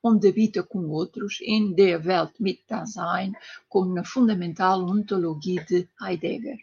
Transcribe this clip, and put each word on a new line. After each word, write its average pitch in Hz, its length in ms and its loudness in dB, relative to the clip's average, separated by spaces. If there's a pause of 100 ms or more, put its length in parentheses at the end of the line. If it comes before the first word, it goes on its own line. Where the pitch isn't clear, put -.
onde 208 260 6
habita 208 340 2
com 175 280 -6
outros, 180 500 -6
in 208 340 0
der 170 320 4
Welt 175 320 0
mit 190 300 -2
Dasein, 190 640 -6 (340)
como 185 280 0
na 175 100 -4
fundamental 185 800 2
ontologia 180 800 -2
de 180 240 0 (100)
Heidegger. 208 640 -6